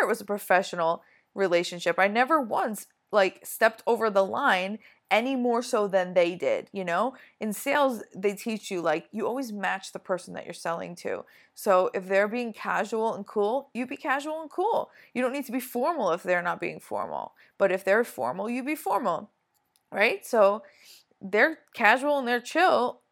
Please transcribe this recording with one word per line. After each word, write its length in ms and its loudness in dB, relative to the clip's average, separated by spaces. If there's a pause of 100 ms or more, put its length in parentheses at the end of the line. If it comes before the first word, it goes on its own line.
it 60 2
was 140 -2
a 40 -12
professional 800 0 (300)
relationship. 640 0
I 100 4
never 320 2
once, 480 -4 (240)
like, 340 2
stepped 420 2
over 220 2
the 160 4
line 520 0 (340)
any 240 2
more 260 2
so 260 0
than 260 0
they 220 2
did, 360 -2
you 140 -8
know? 280 0 (260)
In 120 -4
sales, 500 0 (140)
they 180 -2
teach 380 -8
you, 100 -4
like, 300 0
you 160 -4
always 240 -4
match 400 -6
the 80 -14
person 340 -6
that 120 -12
you're 80 -14
selling 420 -8
to. 300 -8 (280)
So 400 4
if 140 -4
they're 220 2
being 240 -6
casual 600 -2
and 140 -10
cool, 460 -2
you 120 -4
be 120 -12
casual 440 -4
and 80 -14
cool. 400 -2 (240)
You 80 -2
don't 120 0
need 120 -6
to 60 -12
be 80 -2
formal 520 -2
if 120 -4
they're 180 0
not 200 -4
being 180 -8
formal. 540 -8 (240)
But 160 4
if 100 -4
they're 220 4
formal, 440 -6
you 140 -4
be 120 -4
formal, 540 -2 (640)
right? 340 0
So 380 4 (560)
they're 400 0 (160)
casual 420 4
and 100 -2
they're 120 0
chill, 640 2 (100)